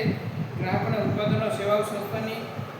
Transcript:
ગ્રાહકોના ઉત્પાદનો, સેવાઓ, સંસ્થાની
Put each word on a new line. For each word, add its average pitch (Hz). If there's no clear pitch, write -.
ગ્રાહકોના 202
ઉત્પાદનો, 214
સેવાઓ, 208
સંસ્થાની 214